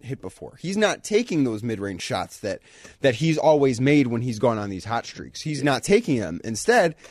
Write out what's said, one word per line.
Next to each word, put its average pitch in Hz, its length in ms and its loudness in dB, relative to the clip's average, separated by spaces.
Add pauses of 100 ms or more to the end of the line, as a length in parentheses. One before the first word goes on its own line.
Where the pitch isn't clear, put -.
hit 131 200 -12
before. - 400 -16
He's 190 160 -6
not 202 260 0
taking 208 420 0
those 110 180 -2
mid-range 98 400 -6
shots 92 380 -6
that, 98 200 -6 (400)
that 131 140 4
he's 156 240 0
always 139 420 4
made 139 280 4
when 117 120 -2
he's 120 180 -4
gone 113 200 2
on 104 100 -6
these 95 160 -8
hot 113 220 -6
streaks. - 340 -16
He's 147 220 -6
not 139 200 2
taking 185 360 2
them. 85 260 -6
Instead, 170 500 2 (160)